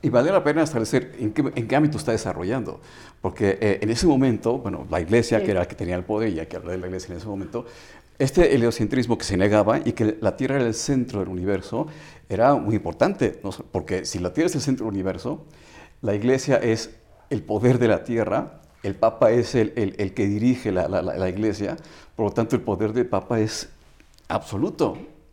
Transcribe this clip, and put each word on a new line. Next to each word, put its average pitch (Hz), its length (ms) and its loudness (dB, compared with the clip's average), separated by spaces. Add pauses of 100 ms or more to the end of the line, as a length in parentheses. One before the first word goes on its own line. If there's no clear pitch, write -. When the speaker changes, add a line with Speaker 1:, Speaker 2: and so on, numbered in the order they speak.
Speaker 1:
Y 156 80 0
vale 123 220 4
la 190 120 4
pena 147 200 2
establecer 123 560 0
en 107 140 -2
qué, - 220 0
en 113 140 -4
qué 131 80 2
ámbito 151 220 2
está - 140 -2
desarrollando, 98 680 -4 (400)
porque, 107 400 0
eh, 104 220 2
en 107 80 0
ese 113 160 2
momento, 131 520 4
bueno, 92 320 -8
la 87 100 0
iglesia, 110 380 2
Speaker 2:
Sí. 101 60 0
Speaker 1:
que 95 60 0
era 95 100 2
la 87 80 0
que - 60 -12
tenía 87 220 -4
el 90 80 -4
poder, 107 280 -2
y 80 80 -4
hay 82 60 -8
que 87 100 -12
hablar 87 160 -8
de 92 60 -6
la 90 80 -8
iglesia 92 260 -10
en 87 60 -10
ese 104 80 -12
momento, 101 400 -8 (520)
este 139 360 4
heliocentrismo 117 640 0
que - 60 -10
se 101 120 -2
negaba 104 480 4
y 117 80 -2
que 107 280 0
la 98 160 0
Tierra 131 200 -2
era 127 100 2
el 113 80 0
centro 123 460 -2
del 90 80 -4
universo, 95 600 -4 (400)
era 120 260 4
muy 110 220 0
importante, 104 680 0
¿no? 98 80 -6 (220)
Porque 92 340 -4
si - 120 -6
la 87 140 -2
Tierra 160 140 0
es 170 80 -2
el 143 80 -2
centro 123 240 -2
del 104 80 -4
universo, 95 500 -6 (560)
la 104 140 0
iglesia 127 420 2
es 113 400 0 (320)
el - 140 -4
poder 117 360 4
de 117 100 4
la 101 160 2
Tierra, 117 560 -2 (220)
el 98 120 -4
Papa 113 360 4
es 120 240 2
el, 117 220 2
el, 101 220 -2
el 98 160 -2
que 104 120 0
dirige 110 440 2
la, 90 180 0
la, 90 140 0
la, 87 140 -4
la 92 120 0
iglesia, 101 480 -2 (380)
por 110 120 0
lo 98 60 0
tanto 113 220 0
el 120 80 0
poder 107 300 -2
del 123 140 0
Papa 113 340 -2
es - 300 -4 (580)
absoluto 113 680 -2 (340)